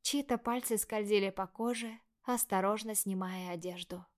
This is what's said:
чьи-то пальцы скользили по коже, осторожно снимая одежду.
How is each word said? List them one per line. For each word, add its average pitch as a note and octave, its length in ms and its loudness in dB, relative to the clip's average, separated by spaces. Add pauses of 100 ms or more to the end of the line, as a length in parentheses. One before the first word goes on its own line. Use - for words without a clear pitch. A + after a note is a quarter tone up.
чьи-то C#4 360 0
пальцы A#3+ 400 0
скользили G#3 520 2
по F#3+ 160 -4
коже, A3+ 520 -4 (260)
осторожно G#3+ 680 2
снимая F#3 560 -2
одежду. F3+ 540 -8 (140)